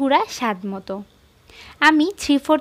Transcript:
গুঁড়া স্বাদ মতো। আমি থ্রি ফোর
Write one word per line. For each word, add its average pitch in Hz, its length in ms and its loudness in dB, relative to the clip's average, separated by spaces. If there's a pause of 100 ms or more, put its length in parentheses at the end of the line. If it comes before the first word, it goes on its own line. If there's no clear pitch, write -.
গুঁড়া 277 200 2 (160)
স্বাদ 214 300 -6
মতো। 190 280 -10 (920)
আমি 311 180 4 (120)
থ্রি - 200 0
ফোর 311 220 0